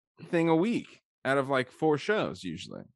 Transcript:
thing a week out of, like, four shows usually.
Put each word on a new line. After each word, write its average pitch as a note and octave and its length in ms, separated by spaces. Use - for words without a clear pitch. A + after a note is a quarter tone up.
thing E3 240
a D#3+ 60
week F3+ 460
out C3+ 140
of, C3+ 120
like, C3 220
four D#3 260
shows C#3+ 460
usually. D#2 400